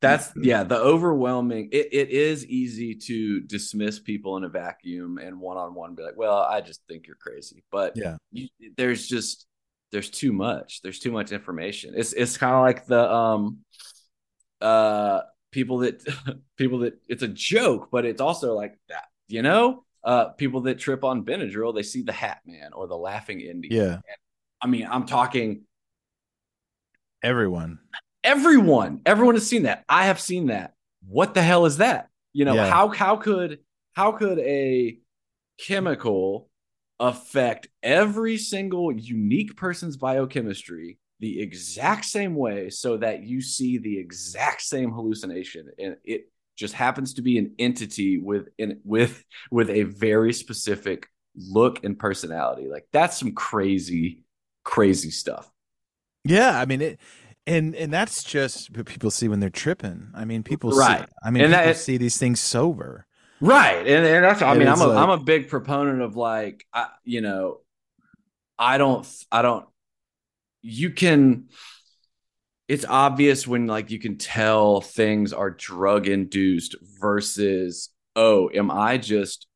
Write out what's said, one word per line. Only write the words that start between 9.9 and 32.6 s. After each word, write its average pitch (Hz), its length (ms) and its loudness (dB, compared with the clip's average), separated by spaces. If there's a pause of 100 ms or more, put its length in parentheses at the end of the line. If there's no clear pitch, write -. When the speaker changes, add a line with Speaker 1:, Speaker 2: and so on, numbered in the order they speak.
Speaker 1:
there's 104 180 -8
too 135 220 -4
much. 101 500 -6
There's 95 160 -14
too 123 140 -6
much 104 200 -6
information. 95 640 -10
It's, 113 180 -4
it's 123 240 -2
kinda 131 220 2
like 127 260 2
the, 117 260 2
um, 107 460 0 (1000)
uh, 107 600 2 (320)
people 127 260 -2
that, 123 240 -2 (280)
<laughs> - 260 -16
people 127 240 -2
that, 117 140 -2 (140)
it's 120 140 -8
a 117 60 -4
joke, 196 640 -2
but 120 120 0
it's 113 160 -4
also 139 340 -2
like 104 220 -8 (120)
that, - 160 -14 (240)
you 113 140 -6
know? 233 420 2 (200)
Uh, 117 260 2
people 131 320 -6
that 127 180 -4
trip 135 240 -4
on 127 200 -2
Benadryl, 113 480 -6
they 104 120 -6
see 127 180 -10
the 120 100 -8
Hat - 320 -8
Man 78 280 -20
or 92 160 -12
the 87 80 -8
Laughing 98 440 -10
Indian. 85 320 -12
Speaker 2:
Yeah. 101 200 2
Speaker 1:
And, 90 100 -10 (580)
I 123 60 -6
mean, 113 240 0
I'm 123 160 -4
talking 123 560 -2 (1600)
Speaker 2:
Everyone. 90 560 -2 (460)
Speaker 1:
Everyone, 220 840 6
everyone 233 280 6
has 214 120 0
seen 226 180 0
that. 101 240 -2
I 175 180 4
have 185 140 2
seen 180 260 -4
that. 98 280 -4 (320)
What 160 280 0
the 185 80 4
hell 170 240 6
is 147 120 0
that? 208 300 2 (240)
You 143 120 2
know, 135 100 2
Speaker 2:
Yeah. 104 160 4